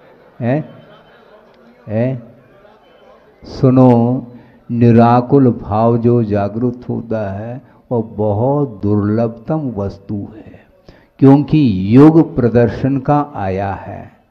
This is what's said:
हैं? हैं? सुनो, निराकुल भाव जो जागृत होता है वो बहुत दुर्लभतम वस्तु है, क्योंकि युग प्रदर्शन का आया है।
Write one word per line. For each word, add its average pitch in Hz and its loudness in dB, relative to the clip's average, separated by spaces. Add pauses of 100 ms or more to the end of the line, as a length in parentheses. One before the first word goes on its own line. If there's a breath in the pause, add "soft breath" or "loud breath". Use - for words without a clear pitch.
(400)
हैं? 131 -4 (1200)
हैं? 117 -4 (1200)
सुनो, 127 2 (440 loud breath)
निराकुल 120 4
भाव 117 -2
जो 120 0
जागृत 107 -4
होता 113 -8
है 113 -12 (300 soft breath)
वो 117 -2 (160)
बहुत 110 -2
दुर्लभतम 113 -2
वस्तु 98 -10
है, - -14 (600 soft breath)
क्योंकि 139 4 (240)
युग 151 6 (120)
प्रदर्शन 120 0
का 147 -2 (100)
आया 98 -6
है। 95 -14 (200)